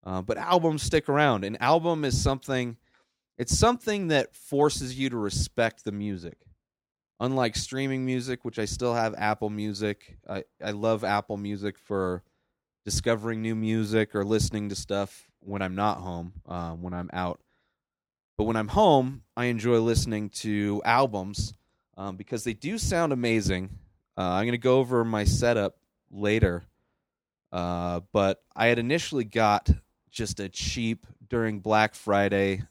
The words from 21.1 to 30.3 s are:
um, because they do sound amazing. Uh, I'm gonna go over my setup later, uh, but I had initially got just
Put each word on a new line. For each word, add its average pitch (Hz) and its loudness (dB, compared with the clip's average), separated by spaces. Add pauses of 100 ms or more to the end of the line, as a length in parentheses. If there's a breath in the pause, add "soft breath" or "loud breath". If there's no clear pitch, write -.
um, 95 -10
because 107 -8
they 117 -4
do 165 -6
sound 170 0
amazing. 104 0 (480)
Uh, 98 -2
I'm 92 0
gonna 120 -2
go 127 6
over 123 2
my 110 0
setup 107 2 (340)
later, 101 0 (880)
uh, 87 -4 (120)
but 98 2 (140)
I 113 2
had 120 4
initially 135 -2
got 107 2 (400)
just - -8